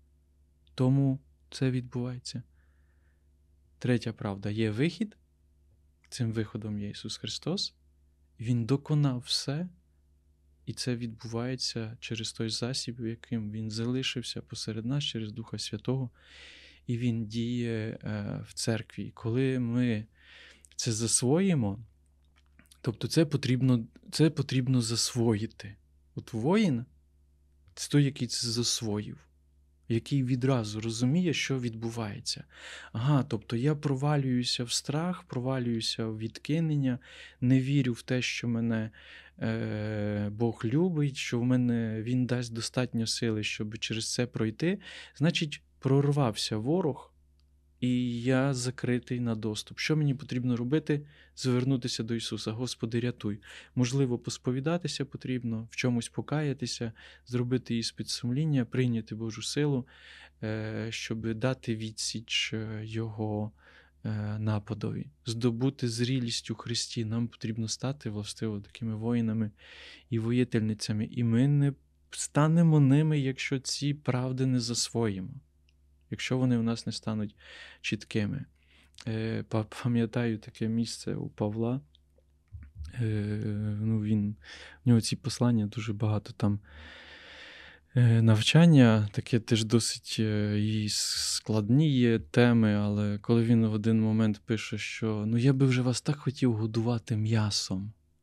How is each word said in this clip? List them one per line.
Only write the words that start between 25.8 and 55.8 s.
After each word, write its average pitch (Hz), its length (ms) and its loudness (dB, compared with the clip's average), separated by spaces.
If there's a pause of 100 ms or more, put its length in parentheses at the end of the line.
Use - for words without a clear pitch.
От - 180 -12
воїн — 135 520 2 (880)
це - 160 -10
той, 147 140 6
який 127 240 -2
це - 200 -4
засвоїв, 110 800 -4 (600)
який 123 340 0
відразу 120 580 0
розуміє, 127 520 0
що 135 260 -2
відбувається. 113 840 -6 (480)
Ага, 131 320 2
тобто 113 320 -4
я 139 200 0
провалююся 135 880 0
в 117 80 -8
страх, 175 520 -4
провалююся 120 840 -2
в 110 120 -4
відкинення, 139 840 0 (420)
не 131 200 6
вірю 131 320 2
в - 80 -10
те, 127 200 -2
що - 260 -4
мене, 113 440 0 (480)
е, 107 920 -2
Бог 110 340 -2
любить, 147 520 0
що - 220 -2
в 117 40 0
мене 117 580 2
Він 123 240 0
дасть 120 280 -2
достатньо 117 540 -2
сили, 110 360 0
щоб 110 340 -6
через 110 360 -6
це 123 140 0
пройти. 160 520 -2 (360)
Значить, 165 460 0 (180)
прорвався 139 800 2
ворог, 139 560 -2 (640)
і 123 420 0
я 131 320 4
закритий 123 640 -2
на 117 160 0
доступ. 107 440 -6
Що - 160 0
мені 147 200 2
потрібно 123 400 -2
робити? 147 500 0 (300)
Звернутися 123 680 0
до 113 120 -2
Ісуса. 110 360 -4
"Господи, 117 480 -4
рятуй". 113 400 -4 (360)
Можливо, 123 420 2
посповідатися 139 880 -4
потрібно, 120 640 -6
в - 40 -20
чомусь 120 340 0